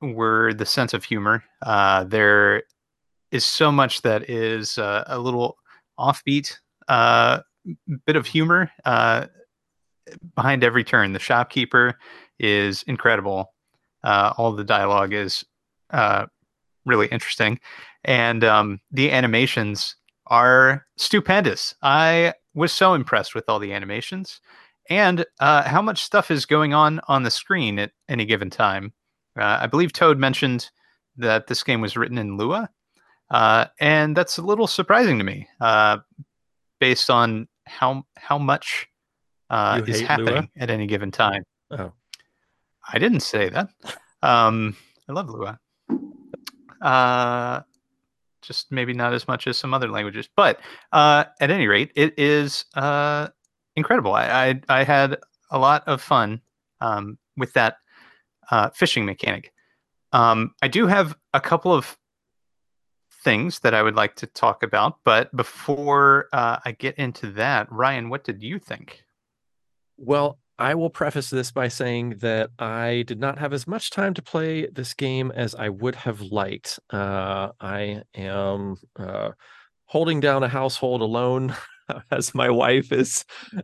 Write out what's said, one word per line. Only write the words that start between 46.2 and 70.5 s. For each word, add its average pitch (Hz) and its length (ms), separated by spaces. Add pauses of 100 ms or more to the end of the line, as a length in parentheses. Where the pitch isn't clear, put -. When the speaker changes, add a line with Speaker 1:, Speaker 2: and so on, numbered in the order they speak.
Speaker 1:
Uh, 123 800 (840)
just - 300
maybe 123 220
not 120 180
as 120 160
much 127 180
as 123 120
some 131 160
other 127 140
languages, 107 460
but, 170 260 (320)
uh, 147 320 (160)
at 143 100
any 175 180
rate, 104 260
it 151 240
is, 147 460 (100)
uh, 147 540 (480)
incredible. 156 380
I, 113 100 (440)
I, 131 120
I 135 40
had 139 340 (320)
a 139 80
lot 143 280
of 139 140
fun, 117 400 (400)
um, 107 380 (180)
with 131 160
that, 117 240 (720)
uh, 113 200
fishing - 340
mechanic. 98 480 (600)
Um, 117 500
I 135 60
do 196 180
have 180 300 (180)
a - 60
couple 170 320
of - 240 (1300)
things 110 380
that 113 140
I 107 80
would 107 120
like 104 220
to - 100
talk - 360
about, 107 420
but 117 320
before, 143 960
uh, 120 320
I 123 80
get 131 240
into 123 360
that, 110 380
Ryan, 120 380
what 139 160
did 101 180
you 151 160
think? - 460 (920)
Speaker 2:
Well, 143 400 (200)